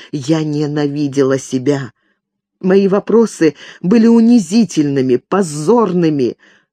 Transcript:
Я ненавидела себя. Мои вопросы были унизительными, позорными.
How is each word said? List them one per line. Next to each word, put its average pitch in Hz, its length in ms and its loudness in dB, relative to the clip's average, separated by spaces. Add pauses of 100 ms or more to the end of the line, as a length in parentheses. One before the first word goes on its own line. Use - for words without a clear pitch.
(120)
Я 156 300 -2
ненавидела 147 960 -2
себя. 131 540 -6 (680)
Мои 196 300 2
вопросы 196 680 0 (280)
были 220 240 2
унизительными, 180 1120 2
позорными. 165 1200 -2 (340)